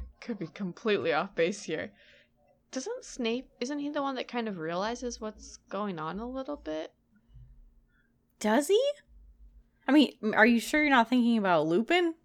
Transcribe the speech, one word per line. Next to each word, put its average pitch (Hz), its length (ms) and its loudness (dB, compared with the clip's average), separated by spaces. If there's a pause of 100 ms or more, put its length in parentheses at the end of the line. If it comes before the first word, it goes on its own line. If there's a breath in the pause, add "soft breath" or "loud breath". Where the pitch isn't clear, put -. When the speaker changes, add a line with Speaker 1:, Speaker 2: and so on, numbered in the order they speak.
(220)
Speaker 1:
could 220 160 -8
be 165 80 -8
completely 175 680 -2
off 170 220 -2
base 170 300 0
here. - 280 -6 (800 soft breath)
Doesn't 453 340 -10
Snape, 240 460 -6 (100)
isn't 285 200 -6
he 285 100 -6
the 302 100 -4
one 269 140 -4
that - 140 -6
kind 233 200 -6
of 196 80 -8
realizes 208 640 -6
what's - 380 -14 (100)
going 196 300 -6
on 160 220 -8
a 240 60 -10
little 269 300 -10
bit? 311 340 -10 (1500)
Speaker 2:
Does 220 280 2
he? 427 140 4 (1040)
I 254 60 2
mean, 294 300 6
m-, 208 120 -2
are 214 120 8
you 233 120 4
sure 302 220 0
you're 302 80 2
not 247 220 4
thinking 240 260 4
about 180 300 2
Lupin? 330 480 2 (100)